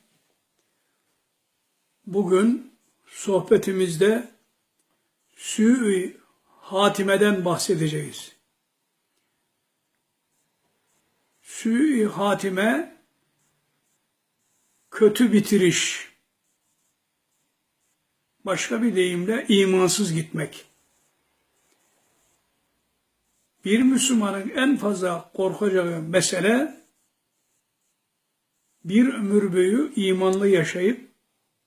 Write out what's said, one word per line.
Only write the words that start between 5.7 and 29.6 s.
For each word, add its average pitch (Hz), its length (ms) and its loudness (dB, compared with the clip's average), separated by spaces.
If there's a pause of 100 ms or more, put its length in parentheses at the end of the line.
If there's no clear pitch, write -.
hatimeden 196 840 0
bahsedeceğiz. 156 880 -4 (3000)
Sü-i 240 640 -2
hatime, 202 880 -2 (1900)
kötü 214 420 2
bitiriş, 190 800 0 (2250)
başka 202 380 -4
bir 220 140 0
deyimle 180 520 -2
imansız 190 640 2
gitmek. 160 540 -8 (3000)
Bir 220 180 2
Müslümanın 220 680 0
en 277 280 0
fazla 180 580 -4
korkacağı 180 680 -2
mesele, 185 800 0 (2000)
bir 240 300 2
ömür 202 380 0
boyu 196 440 0